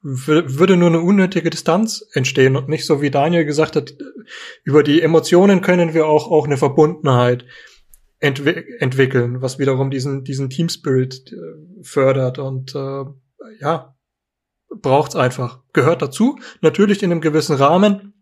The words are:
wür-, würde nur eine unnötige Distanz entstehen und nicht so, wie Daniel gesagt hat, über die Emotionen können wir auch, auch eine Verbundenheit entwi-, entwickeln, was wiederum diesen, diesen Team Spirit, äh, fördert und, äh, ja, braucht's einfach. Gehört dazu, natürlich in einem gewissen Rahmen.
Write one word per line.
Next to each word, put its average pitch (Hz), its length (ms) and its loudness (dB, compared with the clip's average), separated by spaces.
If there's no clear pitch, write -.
wür-, 139 560 -2
würde 190 160 6
nur 175 140 4
eine 165 100 2
unnötige 180 500 0
Distanz 196 600 -2
entstehen 135 460 2
und 135 100 -6
nicht 156 180 -4
so, 143 160 0
wie 143 100 -2
Daniel 156 340 2
gesagt 147 320 -2
hat, 139 160 -6
über 143 180 4
die 147 180 4
Emotionen 170 600 4
können 180 320 0
wir 160 120 2
auch, 151 240 2
auch 151 180 2
eine 143 100 -2
Verbundenheit 131 880 2
entwi-, 143 460 -2
entwickeln, 127 640 -2
was 131 160 -8
wiederum 135 320 -2
diesen, 135 360 -6
diesen 135 240 -6
Team 165 180 -4
Spirit, 131 640 -4
äh, - 60 -18
fördert 131 580 -2
und, 135 360 -10
äh, 139 300 -10
ja, 151 340 -6
braucht's 139 440 0
einfach. 127 420 -4
Gehört 151 280 0
dazu, 214 380 -2
natürlich 196 420 2
in 180 80 0
einem 170 80 -2
gewissen 151 380 0
Rahmen. 185 640 2